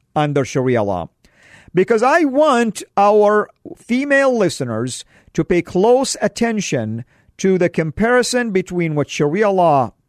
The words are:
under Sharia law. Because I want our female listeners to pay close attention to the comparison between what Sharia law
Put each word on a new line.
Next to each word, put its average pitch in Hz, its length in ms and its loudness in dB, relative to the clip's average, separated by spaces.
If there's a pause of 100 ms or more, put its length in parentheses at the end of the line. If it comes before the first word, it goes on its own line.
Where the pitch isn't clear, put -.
(160)
under 147 300 0
Sharia 127 360 0
law. 90 280 -4 (640)
Because 208 280 2
I 302 220 2
want 254 580 0 (140)
our 208 540 2 (260)
female 277 580 0
listeners 127 720 -4 (280)
to 160 120 -2
pay 175 180 0
close 240 580 0
attention 151 840 -4 (320)
to 190 180 2
the 175 140 0
comparison 233 800 0
between 175 440 -2
what 143 140 -2
Sharia 180 420 0
law 156 440 2 (140)